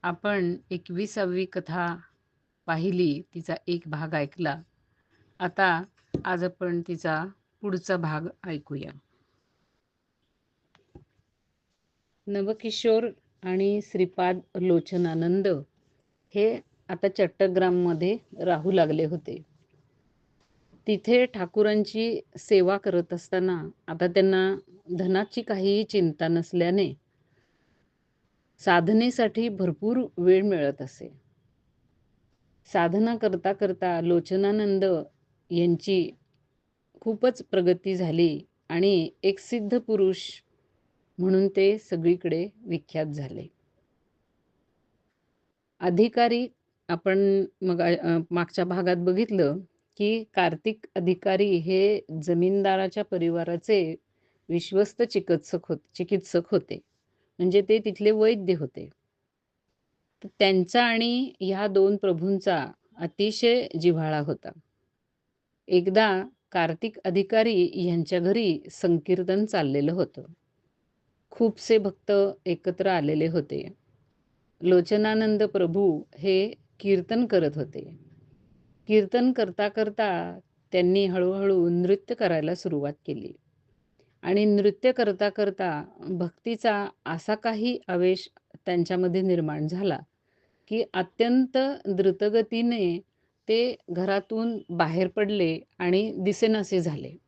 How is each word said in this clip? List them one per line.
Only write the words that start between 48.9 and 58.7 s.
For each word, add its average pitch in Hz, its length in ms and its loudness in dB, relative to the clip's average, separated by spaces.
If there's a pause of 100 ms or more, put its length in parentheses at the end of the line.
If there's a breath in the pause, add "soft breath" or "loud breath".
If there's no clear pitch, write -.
बघितलं 180 600 0 (400)
की 220 260 0 (100)
कार्तिक 180 600 -2
अधिकारी 190 560 0
हे 190 500 2 (220)
जमीनदाराच्या 190 840 0
परिवाराचे 170 880 -2 (540)
विश्वस्त 190 540 0
चिकित्सक 175 560 -2 (100)
होत-, - 280 -8
चिकित्सक 180 440 -2 (100)
होते, - 280 -2 (600)
म्हणजे 185 300 4
ते 220 100 4
तिथले 214 320 0
वैद्य 214 440 2
होते. 147 340 -8 (1400)